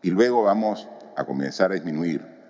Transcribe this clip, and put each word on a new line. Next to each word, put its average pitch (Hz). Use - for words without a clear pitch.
y 90
luego 107
vamos 104
a 69
comenzar 69
a -
disminuir. 80